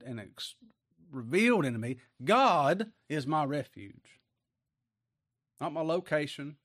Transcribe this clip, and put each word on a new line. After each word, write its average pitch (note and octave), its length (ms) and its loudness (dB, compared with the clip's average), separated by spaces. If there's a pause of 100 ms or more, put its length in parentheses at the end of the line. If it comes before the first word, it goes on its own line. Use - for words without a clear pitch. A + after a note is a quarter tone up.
and A#2+ 140 -10
ex-, - 360 -14 (560)
revealed D#3+ 540 2
into A#2+ 140 -2
me, A#2+ 180 -6 (260)
God F#3+ 680 4 (160)
is D3+ 200 -4
my D#3 160 2
refuge. - 760 -8 (1400)
Not D3 120 -6
my D#3+ 80 -2
location, D3+ 840 -2